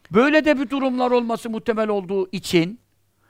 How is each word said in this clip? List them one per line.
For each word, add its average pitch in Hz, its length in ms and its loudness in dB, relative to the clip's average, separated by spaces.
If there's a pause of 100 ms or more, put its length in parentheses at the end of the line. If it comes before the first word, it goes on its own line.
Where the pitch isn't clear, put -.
(120)
Böyle 285 340 4
de 285 140 2
bir 254 100 -4
durumlar 254 420 -2
olması 233 380 -2
muhtemel 220 380 -2
olduğu 196 440 -2
için, 180 480 0 (500)